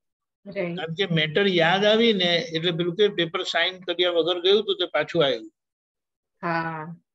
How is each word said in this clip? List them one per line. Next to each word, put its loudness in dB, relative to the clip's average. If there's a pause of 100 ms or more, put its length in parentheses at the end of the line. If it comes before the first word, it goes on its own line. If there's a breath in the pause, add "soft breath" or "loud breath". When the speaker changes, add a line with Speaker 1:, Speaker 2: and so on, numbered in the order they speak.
(480)
Speaker 1:
Right. -6
Speaker 2:
કારણ -8
કે -2
મેટર 0
યાદ 4
આવી 4
ને 0
એટલે -2
પેલું -2
કે 4
પેપર -4
સાઇન -2
કર્યા -2
વગર 0
ગયું 4
હતું -4
તે -4
પાછું 0
આવ્યું. -4 (880)
Speaker 1:
હા, -6 (200)